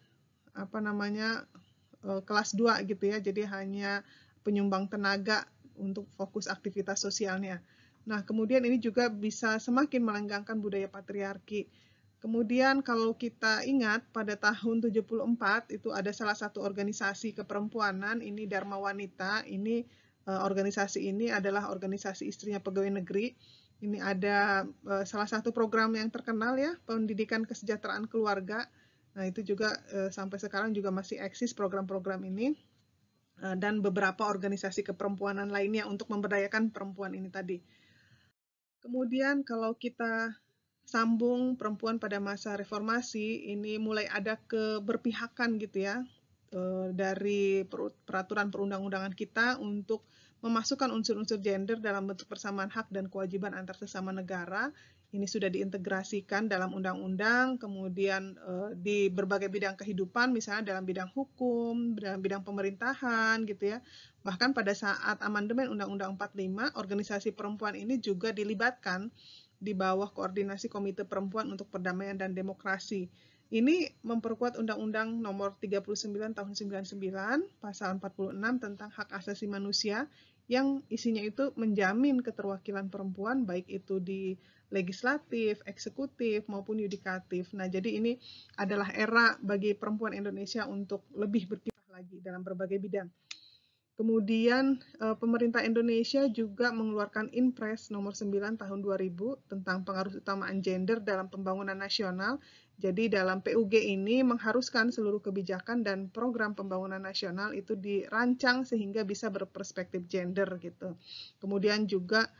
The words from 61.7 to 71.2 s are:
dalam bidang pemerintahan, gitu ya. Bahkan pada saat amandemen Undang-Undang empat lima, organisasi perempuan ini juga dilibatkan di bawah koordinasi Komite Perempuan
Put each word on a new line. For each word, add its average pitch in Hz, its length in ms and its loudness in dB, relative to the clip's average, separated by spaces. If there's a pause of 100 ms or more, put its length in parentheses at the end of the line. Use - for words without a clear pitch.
dalam 196 240 -4
bidang 190 240 0
pemerintahan, 220 1040 2
gitu 202 240 0
ya. 240 80 -6 (400)
Bahkan 220 320 2
pada 214 240 2
saat 202 480 0
amandemen 214 480 0
Undang-Undang 196 400 -2
empat 202 240 -8
lima, 196 400 -2
organisasi 202 560 -2
perempuan 208 400 -4
ini 208 240 -2
juga 202 320 0
dilibatkan 208 800 0 (480)
di 202 160 -4
bawah 190 400 2
koordinasi 196 560 -2
Komite 202 400 -4
Perempuan 196 400 -2